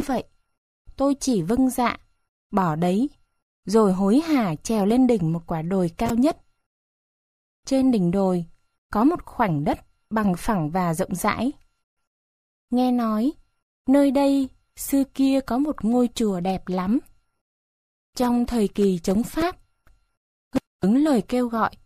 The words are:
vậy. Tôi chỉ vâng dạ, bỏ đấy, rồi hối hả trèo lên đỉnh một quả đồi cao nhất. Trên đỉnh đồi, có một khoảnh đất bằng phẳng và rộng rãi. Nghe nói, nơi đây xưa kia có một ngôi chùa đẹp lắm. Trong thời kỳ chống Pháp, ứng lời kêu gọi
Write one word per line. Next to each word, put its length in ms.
vậy. 180
Tôi 240
chỉ 220
vâng 280
dạ, 260
bỏ 260
đấy, 340
rồi 280
hối 280
hả 340
trèo 320
lên 200
đỉnh 260
một 140
quả 160
đồi 360
cao 160
nhất. 280
Trên 240
đỉnh 200
đồi, 360
có 120
một 200
khoảnh 400
đất 140
bằng 280
phẳng 320
và 240
rộng 200
rãi. 380
Nghe 220
nói, 400
nơi 220
đây 380
xưa 280
kia 260
có 180
một 260
ngôi 300
chùa 260
đẹp 280
lắm. 300
Trong 300
thời 220
kỳ 300
chống 240
Pháp, 340
ứng 160
lời 320
kêu 200
gọi 220